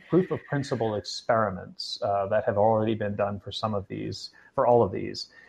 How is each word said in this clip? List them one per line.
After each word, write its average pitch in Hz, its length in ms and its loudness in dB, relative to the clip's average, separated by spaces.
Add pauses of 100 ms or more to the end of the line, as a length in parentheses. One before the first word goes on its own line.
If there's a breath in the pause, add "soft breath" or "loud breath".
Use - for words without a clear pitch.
proof - 220 2
of 147 80 -2 (100)
principle 117 460 -2
experiments, 101 1080 -2
uh, 101 260 0
that 107 160 2
have 107 120 0
already 110 380 4
been 104 220 -4
done 101 240 -2
for 101 100 -14
some 110 240 -4
of 98 140 -4
these, 104 420 -10 (240 soft breath)
for 131 100 2
all 120 200 8
of 95 80 -2
these, 98 340 -8 (220 loud breath)